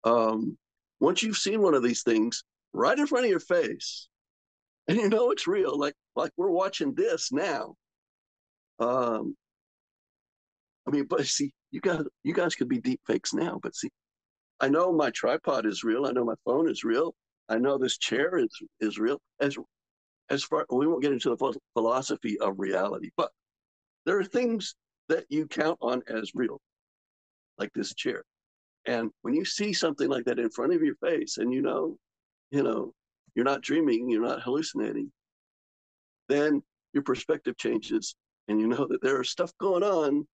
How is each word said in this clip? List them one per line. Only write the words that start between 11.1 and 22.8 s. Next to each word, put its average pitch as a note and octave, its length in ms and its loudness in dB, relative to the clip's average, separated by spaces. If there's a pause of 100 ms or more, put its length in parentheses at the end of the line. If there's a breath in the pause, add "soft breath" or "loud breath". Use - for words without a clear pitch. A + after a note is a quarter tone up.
see, C#3+ 240 -2 (200)
you - 100 -8
guys, E3 220 0 (200)
you - 100 -2
guys E3+ 220 0
could B2 140 -2
be - 100 2
deep B2+ 260 -2
fakes - 280 -2
now, - 280 -2
but - 140 -8
see, - 140 -8 (680)
I C3+ 100 2
know E3+ 240 4
my D3 180 2
tripod B2+ 540 0
is G2+ 180 -2
real. A#2 220 0
I B2 60 0
know B2 120 0
my A2+ 120 -2 (100)
phone C#3+ 240 2
is - 160 -4
real. C3 280 0 (380)
I A2+ 60 2
know C3+ 220 2
this B2+ 180 0
chair D#3+ 400 0
is, A#2+ 120 2 (300)
is G#2+ 200 -2
real. B2 200 0 (200)
As, C#3 180 0 (720)
as C#3 140 0
far, D#3 260 -2
we C3 160 2
won't E3 160 2
get C#3+ 100 2
into C3 180 0
the A#2 80 0
phil-, - 180 -2 (180)
philosophy A2+ 680 0
of G2 200 -2
reality, F#2+ 580 -2